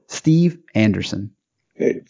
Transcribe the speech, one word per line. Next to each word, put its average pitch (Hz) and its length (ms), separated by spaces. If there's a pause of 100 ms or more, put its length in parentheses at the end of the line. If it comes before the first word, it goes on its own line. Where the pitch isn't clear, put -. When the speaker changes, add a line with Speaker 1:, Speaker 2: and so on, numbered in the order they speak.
Speaker 1:
Steve 165 500 (180)
Anderson. 101 560 (420)
Speaker 2:
Hey, - 360